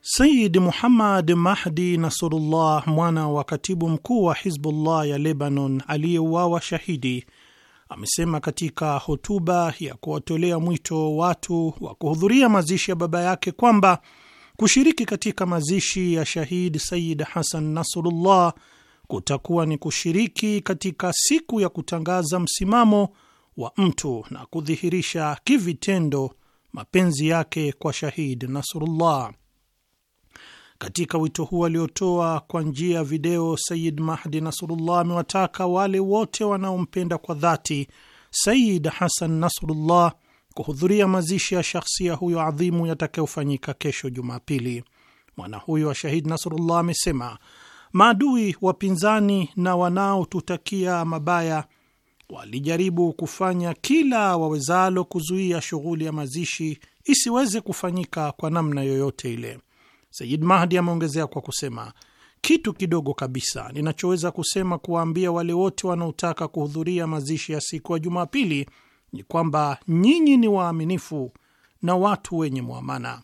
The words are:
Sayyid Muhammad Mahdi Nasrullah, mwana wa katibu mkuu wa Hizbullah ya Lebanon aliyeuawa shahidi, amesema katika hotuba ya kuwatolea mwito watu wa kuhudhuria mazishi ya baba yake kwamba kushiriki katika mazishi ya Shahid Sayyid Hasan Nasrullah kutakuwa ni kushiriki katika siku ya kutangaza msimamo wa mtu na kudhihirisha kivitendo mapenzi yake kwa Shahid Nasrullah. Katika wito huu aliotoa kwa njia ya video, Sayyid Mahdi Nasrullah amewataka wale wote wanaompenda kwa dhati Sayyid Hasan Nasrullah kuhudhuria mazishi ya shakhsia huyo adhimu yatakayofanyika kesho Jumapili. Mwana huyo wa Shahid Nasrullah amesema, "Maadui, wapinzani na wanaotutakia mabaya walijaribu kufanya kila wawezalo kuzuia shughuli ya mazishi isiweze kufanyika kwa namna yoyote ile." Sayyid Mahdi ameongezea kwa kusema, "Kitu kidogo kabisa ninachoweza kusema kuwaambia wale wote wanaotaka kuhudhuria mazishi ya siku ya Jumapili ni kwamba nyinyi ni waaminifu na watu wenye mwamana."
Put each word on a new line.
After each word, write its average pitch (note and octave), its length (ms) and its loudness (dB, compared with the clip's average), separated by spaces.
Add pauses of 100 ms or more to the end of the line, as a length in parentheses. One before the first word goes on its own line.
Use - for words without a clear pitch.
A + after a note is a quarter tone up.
Sayyid B3 520 6
Muhammad G3 760 4
Mahdi F3 640 0
Nasrullah, D#3+ 880 0
mwana D#3+ 420 2
wa D3 160 0
katibu E3 440 -4
mkuu F#3+ 360 0
wa E3 100 4
Hizbullah D#3 760 -2
ya C#3+ 100 -2
Lebanon C#3 680 0
aliyeuawa E3 720 0
shahidi, C3 680 -4 (640)
amesema D#3+ 520 -2
katika D#3 580 -4
hotuba E3+ 840 0
ya C3+ 140 -8
kuwatolea E3 640 -2
mwito D#3+ 580 0
watu E3 640 0
wa - 140 -12
kuhudhuria G3+ 540 4
mazishi F#3+ 420 2
ya F#3 40 0
baba E3+ 280 0
yake F3+ 300 0
kwamba G3+ 460 6 (580)
kushiriki C4 480 4
katika G3 420 -2
mazishi F3 680 0
ya D#3+ 100 2
Shahid E3+ 540 -2
Sayyid E3 440 -2
Hasan D#3 420 -4
Nasrullah E3+ 880 2 (520)
kutakuwa D3+ 600 0
ni D3+ 120 -2
kushiriki G3+ 840 0
katika F3+ 520 -4
siku C#4+ 480 0
ya F#3 80 2
kutangaza E3+ 720 -2
msimamo G3+ 680 4 (480)
wa A#2+ 200 -8
mtu D3 540 0
na B2 160 -14
kudhihirisha D#3+ 1000 -4
kivitendo E3+ 880 0 (380)
mapenzi D#3+ 560 0
yake D#3+ 440 0
kwa D3+ 200 -4
Shahid C3+ 500 -4
Nasrullah. C#3+ 920 -2 (1500)
Katika D#3+ 400 -4
wito D#3+ 260 -2
huu E3+ 220 0
aliotoa E3 720 0
kwa E3 220 -6
njia D#3 340 0
ya D#3+ 80 -2
video, E3 520 -2
Sayyid E3 440 -4
Mahdi D#3+ 400 -4
Nasrullah E3 600 -2
amewataka F3+ 640 0
wale F#3+ 340 2
wote G#3 440 0
wanaompenda F#3 760 -2
kwa - 160 -6
dhati D3+ 540 0 (420)
Sayyid G#3 580 4
Hasan E3 420 -2
Nasrullah D#3+ 840 2 (420)
kuhudhuria F#3 540 2
mazishi F#3 460 0
ya F3+ 80 2
shakhsia F3 520 -4
huyo E3+ 260 -2
adhimu E3 460 0
yatakayofanyika D3+ 880 -4
kesho - 360 -6
Jumapili. B2 760 -6 (520)
Mwana G2+ 220 -12
huyo D#3 300 0
wa C#3 60 -2
Shahid D#3 320 -4
Nasrullah E3 520 0
amesema, D3+ 600 -2 (540)
"Maadui, A3 680 4
wapinzani G3 960 2
na F3+ 200 2
wanaotutakia F3+ 1300 0
mabaya D#3+ 600 -2 (640)
walijaribu E3 840 0
kufanya F3 640 -2
kila B3 600 2
wawezalo E3+ 680 2
kuzuia F3 560 -2
shughuli D#3+ 440 -4
ya D#3 80 -4
mazishi D3+ 680 -6 (260)
isiweze A#3+ 560 2
kufanyika F3 720 -4
kwa D#3+ 180 -6
namna D3+ 320 0
yoyote C3+ 520 -2
ile." A#2 240 -10 (580)
Sayyid D3+ 260 -4
Mahdi F3+ 360 4
ameongezea E3 480 0
kwa C#3 160 -10
kusema, A#2 500 -10 (480)
"Kitu D#4+ 340 2
kidogo E3 400 -2
kabisa B2+ 580 -8
ninachoweza E3+ 580 -2
kusema F3+ 480 -2
kuwaambia E3+ 540 0
wale E3+ 200 -2
wote F#3 340 0
wanaotaka E3+ 640 -2
kuhudhuria D#3+ 580 -2
mazishi D#3 460 -4
ya D3+ 80 -2
siku - 320 -6
ya E3 60 0
Jumapili E3+ 720 -2 (420)
ni G2 100 -14
kwamba D3+ 560 0 (100)
nyinyi C4+ 480 6
ni A3+ 120 6
waaminifu E3 840 -2 (500)
na F3+ 140 2
watu F#3 420 0
wenye C3+ 240 -2
mwamana." B2 600 -8